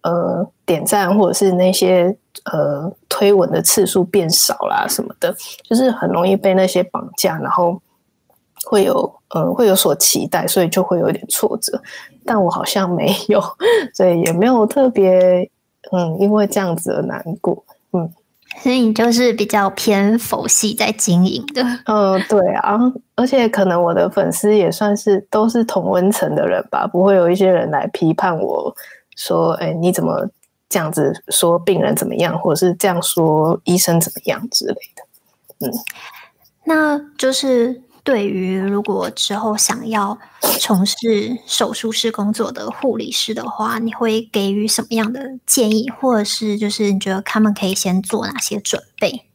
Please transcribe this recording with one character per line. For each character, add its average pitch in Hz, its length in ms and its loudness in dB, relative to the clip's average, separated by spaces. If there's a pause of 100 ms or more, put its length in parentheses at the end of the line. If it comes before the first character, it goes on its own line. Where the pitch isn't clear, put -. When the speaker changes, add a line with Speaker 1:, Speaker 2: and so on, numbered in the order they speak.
Speaker 1:
呃， 175 420 -2 (220)
点 - 180 0
赞 196 320 2
或 208 120 4
者 175 60 0
是 196 180 2
那 180 200 4
些， 185 440 2 (300)
呃， 147 460 -2 (160)
推 202 240 2
文 185 200 4
的 160 100 0
次 185 240 2
数 185 180 0
变 175 240 0
少 - 280 0 (120)
啦 - 220 -2
什 - 140 -4
么 - 160 -10
的， 175 160 -2 (280)
就 226 120 -2
是 254 160 2
很 202 180 -4
容 175 180 0
易 190 80 4
被 190 200 2
那 190 100 4
些 180 160 0
绑 - 260 -6 (100)
架， 165 200 -2
然 147 140 -4
后 170 280 0 (840)
会 202 180 2
有， - 300 0 (160)
呃， 170 240 -2
会 233 140 4
有 190 80 6
所 170 200 2
期 - 300 0
待， - 220 -2
所 185 160 2
以 165 40 2
就 180 140 0
会 185 160 0
有 165 140 0
点 208 160 -6
挫 - 340 -2
折。 - 180 -6 (460)
但 220 160 0
我 175 80 2
好 175 140 -4
像 190 260 -2
没 180 260 0 (120)
有， 208 120 4 (260)
<laughs> 427 280 2
所 190 140 2
以 170 140 2
也 165 120 0
没 185 140 2
有 240 180 4
特 262 240 2
别， 185 600 4 (420)
嗯， 170 280 -2
因 202 120 2
为 208 160 2
这 202 120 -2
样 180 160 -2
子 - 180 -6
而 151 100 -2
难 - 200 -6 (180)
过。 - 220 -4 (280)
嗯。 170 200 -2 (520)
Speaker 2:
所 262 60 0
以 254 100 2
你 220 140 2
就 233 180 2
是 240 200 4
比 214 140 -2
较 196 240 0
偏 202 480 2
佛 - 300 -4
系 - 260 2
在 214 180 -2
经 180 340 2
营 240 280 -4
的。 254 100 0 (220)
Speaker 1:
呃， 196 420 2
对 196 280 4
啊， 202 220 0 (380)
而 240 100 2
且 262 220 2
可 208 180 2
能 175 160 2
我 170 120 2
的 185 160 2
粉 185 240 0
丝 208 200 2
也 185 180 4
算 208 260 0
是 202 320 0
都 220 180 2
是 233 160 2
同 190 220 -2
温 185 260 2
层 156 240 -2
的 151 100 0
人 180 240 0
吧， - 160 -2
不 180 180 0
会 196 120 4
有 175 140 4
一 175 60 2
些 190 120 2
人 175 220 2
来 147 240 -2
批 165 180 0
判 165 260 -2
我 - 380 -4 (400)
说 165 360 0 (100)
，“哎， 165 100 -4
你 170 220 0
怎 175 100 -2
么 165 240 -2 (400)
这 - 120 -2
样 156 120 -4
子 147 220 0 (160)
说 170 300 2
病 170 200 0
人 - 160 0
怎 - 100 -4
么 120 100 -6
样， 170 220 -2
或 170 160 0
者 180 140 2
是 175 60 2
这 196 140 -2
样 175 140 0
说 160 600 2
医 180 140 2
生 170 240 2
怎 170 120 -4
么 - 120 -14
样” 147 240 -4
之 - 160 -2
类 - 80 -4
的。 - 920 -14
嗯。 - 40 -4 (920)
Speaker 2:
那 302 340 0 (180)
就 262 140 0
是 254 500 0 (220)
对 226 220 0
于 190 320 -2
如 196 240 -2
果 190 300 -2
之 - 240 -4
后 214 200 -4
想 226 320 -2
要 214 300 -2 (420)
从 190 260 2
事 226 600 -2
手 - 280 -2
术 226 180 -6
室 220 200 -2
工 214 220 -2
作 214 180 -2
的 226 200 -10
护 240 260 -2
理 - 140 -8
师 - 220 -4
的 247 140 -8
话， 226 300 -4
你 226 160 -4
会 226 380 -2
给 196 200 0
予 208 160 -2
什 214 140 0
么 220 100 -8
样 226 200 -2
的 262 340 -10
建 220 240 2
议， 220 200 0 (100)
或 254 180 2
者 208 60 0
是 208 340 -4
就 214 120 -4
是 208 220 -2
你 196 80 0
觉 196 140 -4
得 190 80 -4
他 214 180 -4
们 214 140 4
可 202 120 -4
以 190 100 -2
先 185 260 0
做 - 240 -4
哪 196 140 -8
些 214 200 -6
准 - 220 -4 (180)
备？ 240 360 -4